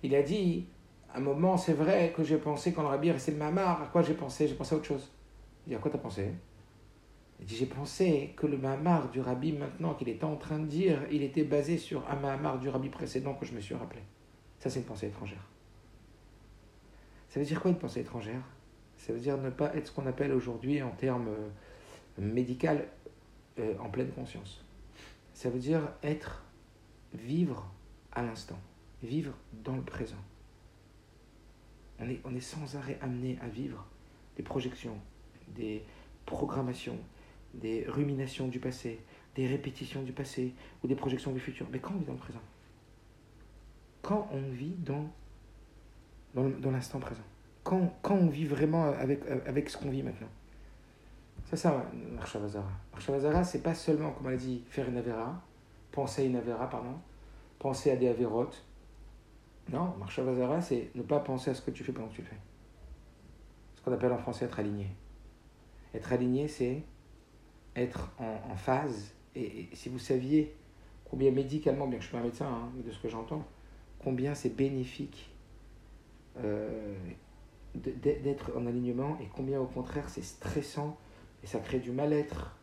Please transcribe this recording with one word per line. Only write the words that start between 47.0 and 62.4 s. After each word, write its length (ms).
Quand, 360
quand 140
on 140
vit 160
vraiment 400
avec, 360
avec 240
ce 80
qu'on 140
vit 140
maintenant ? 240
Ça, 100
ça, 200
ouais, 60
Marshava 340
Zara. 240
Marshava 260
Zara, 240
c'est 200
pas 120
seulement, 380
comme 140
on 40
l'a 60
dit, 320
faire 200
une 80
Avera, 460
penser 320
à 40
une 100
Avera, 340
pardon, 240
penser 320
à 60
des 120
Averot. 420
Non, 260
Marshava 360
Zara, 260
c'est 340
ne 80
pas 160
penser 320
à 40
ce 80
que 100
tu 100
fais 100
pendant 160
que 60
tu 80
le 60
fais. 100